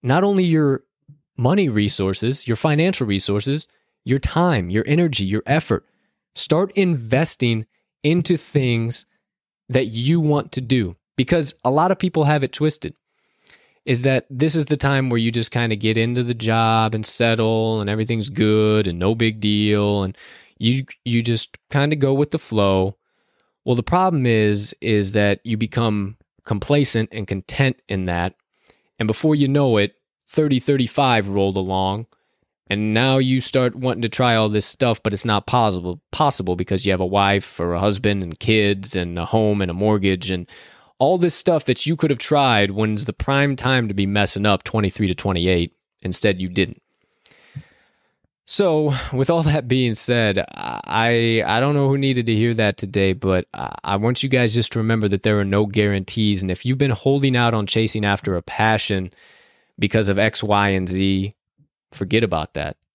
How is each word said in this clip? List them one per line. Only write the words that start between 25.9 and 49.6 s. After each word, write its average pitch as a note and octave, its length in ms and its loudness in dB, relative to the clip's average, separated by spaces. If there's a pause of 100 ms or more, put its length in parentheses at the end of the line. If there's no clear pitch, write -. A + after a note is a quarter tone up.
complacent A#2 680 0
and G#2+ 160 -8
content B2+ 480 -2 (140)
in F#2+ 160 -4
that, F2 300 -2 (640)
and A2 100 -2
before D3+ 280 0
you C#3+ 140 2
know C3+ 260 2
it, G#2 180 0 (320)
thirty, C#3+ 360 2
thirty-five B2 680 2
rolled G2 300 0
along, F#2+ 480 -2 (640)
and G#2+ 240 -2
now C3 240 2
you C3 220 2
start B2+ 360 0
wanting B2+ 260 -4
to A#2 80 -2
try B2 260 2
all A2 140 2
this G#2 160 0
stuff, - 360 -2
but - 120 -2
it's G2 100 -4
not G#2 240 -2
possible, F#2 540 0 (100)
possible F#2 460 -2
because F#2+ 280 -4
you G2 60 2
have F#2 80 0
a F#2 60 0
wife G2 560 0
or E2+ 120 -2
a E2+ 60 -2
husband G2+ 440 0
and E2 160 -10
kids G#2 540 2
and F2 240 -4
a E2+ 80 -4
home G#2+ 360 2
and F2+ 100 -2
a - 20 -6
mortgage F#2+ 560 0
and F2 200 -6 (500)
all D#3 180 4
this E3+ 160 2
stuff E3 300 0
that - 220 -2
you D#3+ 100 0
could D#3 140 0
have C3 100 0
tried A#2+ 520 2
when's G#2+ 340 -2
the G#2 80 -6
prime C#3 420 0
time B2 320 0
to G2+ 60 -4
be G2 120 0
messing G2+ 400 0
up, G#2 180 2
twenty-three G#2 440 0
to F2+ 80 0
twenty-eight. F2 580 0 (280)
Instead, F#2 400 -2
you F#2 80 -6
didn't. F#2 320 -4 (1700)
So, D3+ 440 2 (180)
with C3 180 -2
all E3 140 2
that D3 240 0